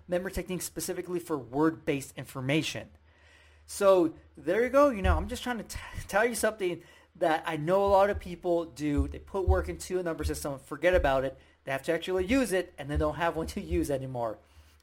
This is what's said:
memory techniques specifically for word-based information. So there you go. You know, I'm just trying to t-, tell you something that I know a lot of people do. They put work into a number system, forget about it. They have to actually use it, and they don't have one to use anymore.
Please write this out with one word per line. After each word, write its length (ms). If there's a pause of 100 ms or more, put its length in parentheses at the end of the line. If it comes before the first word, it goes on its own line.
memory 240
techniques 340
specifically 540
for 180
word-based 800
information. 720 (800)
So 480 (220)
there 260
you 60
go. 220
You 120
know, 140
I'm 100
just 160
trying 160
to 60
t-, 140 (280)
tell 180
you 120
something 460 (340)
that 300
I 100
know 280
a 20
lot 240
of 100
people 460
do. 420
They 100
put 300
work 200
into 300
a 60
number 180
system, 380
forget 340
about 300
it. 120 (280)
They 80
have 120
to 80
actually 340
use 260
it, 260
and 100
they 80
don't 200
have 180
one 140
to 120
use 300
anymore. 480 (440)